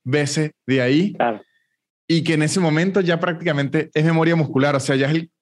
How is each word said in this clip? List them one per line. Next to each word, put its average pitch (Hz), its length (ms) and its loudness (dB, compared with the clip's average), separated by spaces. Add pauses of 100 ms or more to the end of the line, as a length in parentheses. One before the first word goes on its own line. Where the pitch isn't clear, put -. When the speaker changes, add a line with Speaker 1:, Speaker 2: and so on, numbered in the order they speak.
Speaker 1:
veces 147 460 -2 (140)
de 127 160 2
ahí, 151 320 0
Speaker 2:
Claro. 117 280 -2 (680)
Speaker 1:
y 165 160 0
que 165 120 0
en 151 80 2
ese 151 180 0
momento 175 400 2
ya 170 180 0
prácticamente 160 760 -2
es 156 120 0
memoria 165 300 2
muscular, 143 400 0
o 135 40 2
sea, 135 160 -2
ya 135 120 2
es 151 60 -2
el 165 160 -4 (120)